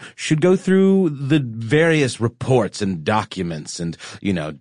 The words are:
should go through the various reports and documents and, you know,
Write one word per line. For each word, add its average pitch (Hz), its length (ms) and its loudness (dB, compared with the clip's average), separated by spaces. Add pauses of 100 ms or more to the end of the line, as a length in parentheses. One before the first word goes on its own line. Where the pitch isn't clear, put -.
(160)
should 156 240 -2
go 180 160 4
through 190 540 2
the 143 280 0
various 135 800 0
reports 117 640 0
and 92 220 -4
documents 90 760 -4
and, 85 180 -6 (240)
you 98 120 -2
know, 78 280 -4